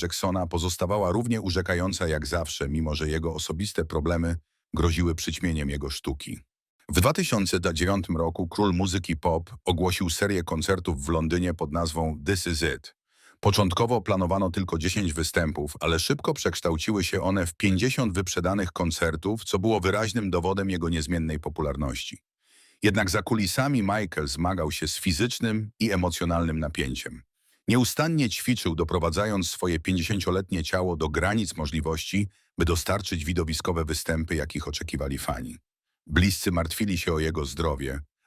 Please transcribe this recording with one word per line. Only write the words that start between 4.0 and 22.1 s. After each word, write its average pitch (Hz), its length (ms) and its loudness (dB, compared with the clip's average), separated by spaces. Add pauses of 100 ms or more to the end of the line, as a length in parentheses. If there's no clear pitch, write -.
groziły 82 420 4
przyćmieniem 78 540 -2
jego 71 200 -4
sztuki. - 500 -6 (500)
W 90 120 4
dwa 131 120 6
tysiące 104 460 0 (140)
dziewiątym 90 440 0
roku 82 300 -2
król 101 260 2
muzyki 90 440 0
pop 82 380 -2 (100)
ogłosił 90 440 2
serię 98 340 0
koncertów 85 640 -2
w 80 40 -6
Londynie 85 440 2
pod 78 180 -4
nazwą 80 540 -2
This 92 220 0
Is 78 140 0
It. 69 360 -4 (420)
Początkowo 104 640 2
planowano 95 480 2
tylko 92 280 -2
dziesięć 90 360 0
występów, 76 640 -2
ale 82 200 2
szybko 143 340 0
przekształciły 90 680 0
się - 180 0
one 92 240 2
w - 80 -6
pięćdziesiąt 104 600 2
wyprzedanych 92 580 0
koncertów, 87 720 0
co - 160 0
było 107 200 4
wyraźnym 101 500 0
dowodem 95 400 0
jego 85 200 0
niezmiennej 80 500 0
popularności. 71 800 -4 (640)